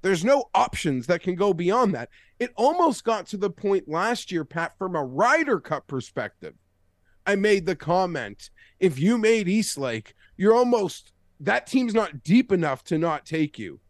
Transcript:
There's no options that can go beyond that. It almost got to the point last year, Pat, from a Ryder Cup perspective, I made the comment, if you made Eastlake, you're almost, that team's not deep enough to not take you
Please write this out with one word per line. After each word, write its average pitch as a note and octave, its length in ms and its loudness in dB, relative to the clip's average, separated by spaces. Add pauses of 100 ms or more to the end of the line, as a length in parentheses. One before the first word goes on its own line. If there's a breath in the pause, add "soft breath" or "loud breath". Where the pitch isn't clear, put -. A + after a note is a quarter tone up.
There's F3+ 240 0
no C4+ 280 4
options C3+ 540 0
that E3+ 140 0
can F#3 140 -4
go G3 180 2
beyond F#3+ 400 2
that. A#2+ 160 -8 (300 soft breath)
It A#3+ 160 -4
almost D4+ 480 2
got A3 240 -2
to G#3 100 -10
the G3 120 -2
point G3 380 -2
last F#3 440 -4
year, E3 140 -4
Pat, E3+ 320 -6
from F#3 180 -6
a D3+ 80 0
Ryder A3 560 0
Cup - 280 -8
perspective, A#2+ 680 -10 (760)
I G3+ 80 2
made G3 300 2
the F3 100 -2
comment, D#3 720 -4 (300 soft breath)
if D#3+ 200 2
you G#3+ 180 4
made A3 300 2
Eastlake, C#3 680 -2 (240 soft breath)
you're G3+ 160 4
almost, A#3+ 580 0 (280)
that G#3+ 280 -2
team's B3 260 0
not F3+ 300 -2
deep A3+ 280 4
enough D#3 340 -2
to E3 120 -2
not D#3+ 280 -2
take D#3 320 -4
you E2+ 220 -14 (100)